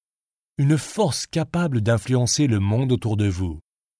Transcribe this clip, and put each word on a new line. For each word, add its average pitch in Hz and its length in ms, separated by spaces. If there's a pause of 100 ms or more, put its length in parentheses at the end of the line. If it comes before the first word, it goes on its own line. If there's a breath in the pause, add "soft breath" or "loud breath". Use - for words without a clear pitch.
(580)
une 147 200
force - 500
capable 160 540
d'influencer 123 640
le 110 120
monde 113 320
autour 113 260
de 104 100
vous. 87 320 (400)